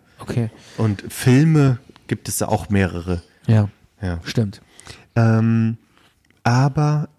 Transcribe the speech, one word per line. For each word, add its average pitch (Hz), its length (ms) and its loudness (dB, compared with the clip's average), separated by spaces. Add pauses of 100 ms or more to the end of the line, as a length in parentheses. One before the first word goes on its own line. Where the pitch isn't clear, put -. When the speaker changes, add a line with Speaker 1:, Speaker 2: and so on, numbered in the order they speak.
(200)
Speaker 1:
Okay. 113 300 -4 (280)
Speaker 2:
Und 107 300 -2
Filme 139 680 2 (280)
gibt - 220 -8
es 104 100 -8
da - 80 -4
auch - 240 -4
mehrere. 90 520 -2 (260)
Speaker 1:
Ja, 107 200 4 (320)
Speaker 2:
Ja. 90 240 -6
Speaker 1:
stimmt. 104 360 -4 (560)
Speaker 2:
Ähm, 113 600 2 (680)
aber 147 640 0 (100)